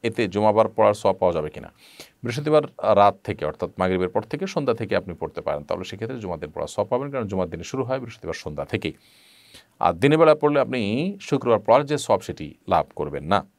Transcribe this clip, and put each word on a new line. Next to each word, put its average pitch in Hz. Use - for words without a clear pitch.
এতে 113
জুমাবার 107
পড়ার 107
সওয়াব 95
পাওয়া 90
যাবে 78
কিনা?" -
বৃহস্পতিবার 147
রাত 101
থেকে, 90
অর্থাৎ 87
মাগরিবের 92
পর 92
থেকে, 170
সন্ধ্যা 139
থেকে 101
আপনি 90
পড়তে -
পারেন, 73
তাহলে 87
সেক্ষেত্রে 113
জুমার 90
দিন 78
পড়ার 78
সওয়াব 101
পাবেন, 135
কারণ 120
জুমার 92
দিন 82
শুরু 135
হয় 131
বৃহস্পতিবার 113
সন্ধ্যা 76
থেকেই। -
আর -
দিনের 143
বেলা 156
পড়লে 147
আপনি 127
শুক্রবার 123
পড়ার 120
যে 143
সওয়াব, 107
সেটি 78
লাভ 85
করবেন 71
না। 85